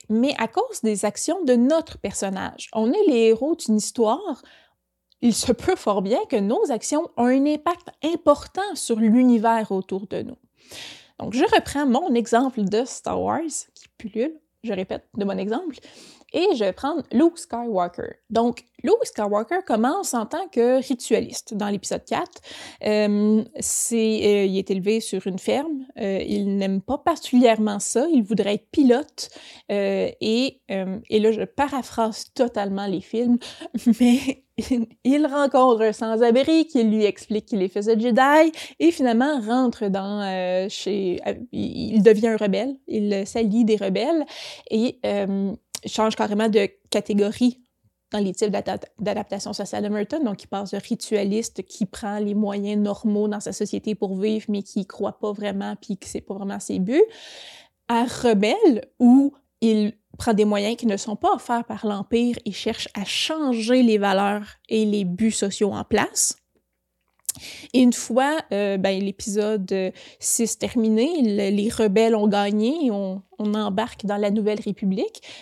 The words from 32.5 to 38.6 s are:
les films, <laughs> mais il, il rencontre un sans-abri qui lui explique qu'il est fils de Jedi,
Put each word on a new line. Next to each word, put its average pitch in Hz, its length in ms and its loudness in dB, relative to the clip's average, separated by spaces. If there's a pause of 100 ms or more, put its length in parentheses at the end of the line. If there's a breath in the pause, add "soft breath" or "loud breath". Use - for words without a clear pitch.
les 190 140 -4
films, 240 380 0 (300 loud breath)
<laughs> 233 320 2
mais 254 440 2 (140)
il, 226 280 -2 (180)
il 294 220 4
rencontre 262 560 4
un 214 100 2
sans-abri 240 720 4
qui 247 180 0
lui 214 200 2
explique 202 420 -2
qu'il 196 160 -2
est 196 60 0
fils 208 180 -4
de 226 120 4
Jedi, 277 540 6 (260 loud breath)